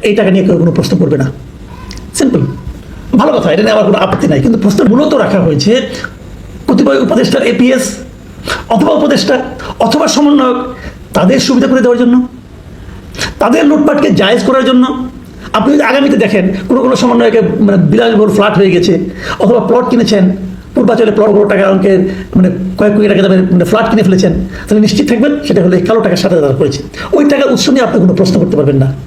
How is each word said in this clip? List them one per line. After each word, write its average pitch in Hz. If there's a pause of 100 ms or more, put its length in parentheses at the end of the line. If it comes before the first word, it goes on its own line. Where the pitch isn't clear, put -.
এই 202
টাকা 185
নিয়ে 185
কেউ 180
কোনো 170
প্রশ্ন - (100)
করবে 143
না। 135 (920)
সিম্পল, 254 (800)
ভালো 302
কথা, 185
এটা 190
নিয়ে 220
আমার 214
কোনো 190
আপত্তি -
নাই। 139
কিন্তু 226
প্রশ্ন 208 (120)
মূলত 302 (120)
রাখা 196
হয়েছে 160 (960)
কতিপয় 277
উপদেষ্টার 233 (100)
এপিএস 254 (880)
অথবা -
উপদেষ্টা 285 (520)
অথবা 302
সমন্বয়ক 269 (580)
তাদের 196
সুবিধা -
করে 262
দেওয়ার 240
জন্য, 240 (1300)
তাদের 311
লুটপাটকে 294 (120)
জায়েজ 214
করার 262
জন্য। 254 (760)
আপনি 214
যদি 294
আগামীতে 277
দেখেন 185 (240)
কোনো 254
কোনো 254
সমন্বয়কে, 233 (260)
মানে, 196 (140)
বিলাসবহুল 214
ফ্ল্যাট 202
হয়ে 190
গেছে 175 (520)
অথবা 233
প্লট 240
কিনেছেন, 214 (500)
পূর্বাচলে 226
প্লট 208
বড় 208
টাকা 196
অঙ্কের, 190 (360)
মানে, 185 (300)
কয়েক 208
কোটি 208
টাকা 190
দামের, 185 (120)
মানে, 175
ফ্ল্যাট 220
কিনে 214
ফেলেছেন, 185 (340)
তাহলে 214
নিশ্চিত -
থাকবেন 240 (140)
সেটা -
হলো 185
এই -
কালো 226
টাকার 175
সাথে 175
তারা 135
করেছে। - (360)
ওই 294
টাকার 277
উৎস -
নিয়ে 262
আপনি -
কোনো 185
প্রশ্ন 185
করতে 151
পারবেন 139
না। 135 (180)